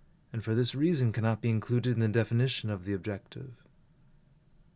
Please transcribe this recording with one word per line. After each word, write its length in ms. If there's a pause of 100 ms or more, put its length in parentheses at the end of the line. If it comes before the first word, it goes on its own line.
(320)
and 120
for 100
this 220
reason 360
cannot 300
be 80
included 440
in 60
the 80
definition 640
of 160
the 80
objective. 680 (1120)